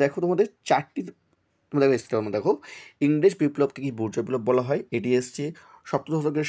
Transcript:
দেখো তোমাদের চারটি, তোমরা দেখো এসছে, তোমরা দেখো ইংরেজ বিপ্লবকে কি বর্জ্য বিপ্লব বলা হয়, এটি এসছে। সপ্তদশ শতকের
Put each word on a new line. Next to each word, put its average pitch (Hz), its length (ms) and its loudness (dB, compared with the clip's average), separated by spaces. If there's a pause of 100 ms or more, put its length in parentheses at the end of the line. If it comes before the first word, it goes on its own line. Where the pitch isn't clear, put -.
দেখো 143 240 0
তোমাদের 180 200 2 (240)
চারটি, 143 320 0 (680)
তোমরা 143 140 2
দেখো 135 120 4
এসছে, - 200 -8
তোমরা 107 200 -4
দেখো 127 140 0 (540)
ইংরেজ 151 360 4
বিপ্লবকে 143 440 0
কি 135 40 -2 (100)
বর্জ্য 110 220 -4
বিপ্লব 120 280 -4
বলা 123 180 4
হয়, 147 140 -2 (160)
এটি 113 120 -4 (100)
এসছে। 123 240 -8 (460)
সপ্তদশ 151 340 -2
শতকের 147 260 -2